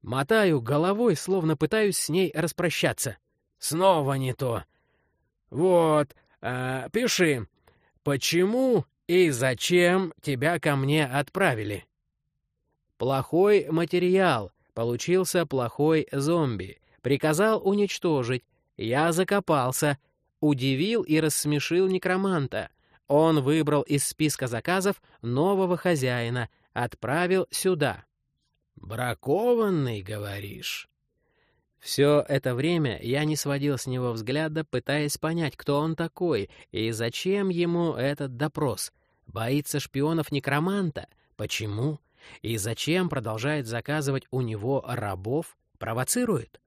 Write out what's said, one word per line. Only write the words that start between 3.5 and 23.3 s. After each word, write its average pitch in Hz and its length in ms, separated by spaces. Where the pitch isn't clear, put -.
«Снова 160 560
не 131 200
то. 117 300
Вот, 160 680
а, 127 480
пиши. 165 580
Почему 190 840
и 175 240
зачем 175 920
тебя 147 400
ко 143 160
мне 143 300
отправили?» 123 800
«Плохой 160 720
материал. 170 840
Получился 165 720
плохой 143 680
зомби. 139 680
Приказал 160 680
уничтожить. 160 800
Я 135 360
закопался. 156 840
Удивил 147 600
и 156 160
рассмешил 156 720
некроманта. 185 800
Он 156 340